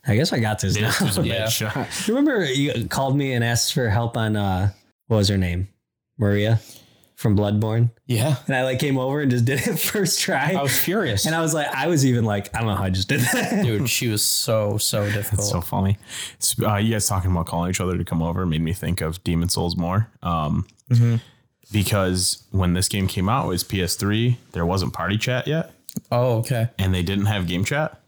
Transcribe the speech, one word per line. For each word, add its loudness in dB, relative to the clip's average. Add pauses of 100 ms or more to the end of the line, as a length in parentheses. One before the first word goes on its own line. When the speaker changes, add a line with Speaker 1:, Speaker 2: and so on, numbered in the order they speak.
Speaker 1:
"I 4
guess 2
I 0
got 0
this 0
Speaker 2:
Yeah, 0
Speaker 1:
now." 2
<laughs> 0
Speaker 2:
this -2
was 0
a 0
bad 0
Speaker 3:
Yeah. 0
Speaker 2:
shot. -2 (200)
Speaker 1:
You 2
remember 2
you 0
called 0
me 0
and 2
asked 0
for 2
help 0
on, 0
uh, 2 (380)
what 4
was 4
her 2
name? 0 (480)
Maria 2 (540)
from 2
Bloodborne. 2 (160)
Speaker 3:
Yeah. 0 (100)
Speaker 1:
And 0
I, 2
like, -2
came 0
over -2
and 2
just 2
did 0
it -2
<laughs> -
first -2
try. 0
Speaker 3:
I 0
was 0
furious. 0
Speaker 1:
And 0
I 0
was 0
like, -2
I -2
was 2
even 2
like, -2
"I -2
don't -2
know 0
how -2
I 0
just 0
did 0
that." 0
<laughs> 2
Speaker 3:
Dude, 0
she -2
was 0
so, 0
so -2
difficult. -2
Speaker 2:
That's -2
so 0
funny. 0 (380)
It's, -2
uh, 2
you 2
guys 0
talking 0
about 0
calling -2
each -4
other 0
to -2
come -2
over -2
made 0
me -2
think -4
of -4
Demon 0
Souls -2
more. -2 (140)
Um, -2 (240)
Speaker 3:
Mm-hmm. 4 (540)
Speaker 2:
because 0
when 2
this 0
game 0
came -2
out, 0
it -4
was -2
P -2
S -2
three. 0 (140)
There -2
wasn't 0
party -2
chat -2
yet. -4 (400)
Speaker 3:
Oh, 2
okay. -2
Speaker 2:
And 2
they 0
didn't 0
have 0
game -2
chat. -4